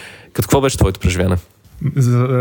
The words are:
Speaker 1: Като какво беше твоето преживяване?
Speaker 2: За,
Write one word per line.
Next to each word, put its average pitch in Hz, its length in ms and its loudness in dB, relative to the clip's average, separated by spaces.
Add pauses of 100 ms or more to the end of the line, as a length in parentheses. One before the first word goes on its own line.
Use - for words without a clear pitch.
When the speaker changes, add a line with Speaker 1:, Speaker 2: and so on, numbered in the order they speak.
(260)
Speaker 1:
Като - 160 -4
какво - 180 2
беше 135 160 0
твоето 95 240 0
преживяване? 90 360 0 (600)
Speaker 2:
За, 123 220 2 (220)